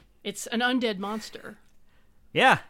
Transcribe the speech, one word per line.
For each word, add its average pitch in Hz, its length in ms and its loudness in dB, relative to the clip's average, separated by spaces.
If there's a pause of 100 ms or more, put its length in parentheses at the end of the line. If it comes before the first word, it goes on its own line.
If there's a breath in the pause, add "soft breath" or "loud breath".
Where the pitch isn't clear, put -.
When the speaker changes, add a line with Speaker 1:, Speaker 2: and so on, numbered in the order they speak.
(220)
Speaker 1:
It's - 240 -10
an 233 140 -4
undead 247 380 0
monster. 214 600 -10 (760)
Speaker 2:
Yeah, 208 260 6 (120)